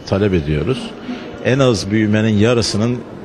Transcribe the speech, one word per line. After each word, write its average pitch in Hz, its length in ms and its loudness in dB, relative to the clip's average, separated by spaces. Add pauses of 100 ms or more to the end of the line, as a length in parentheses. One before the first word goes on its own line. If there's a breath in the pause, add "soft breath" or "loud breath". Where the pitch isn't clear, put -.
talep 98 280 2
ediyoruz. 78 560 -2 (540 loud breath)
En 123 140 2
az 107 320 2
büyümenin 107 480 2
yarısının 117 600 2 (260)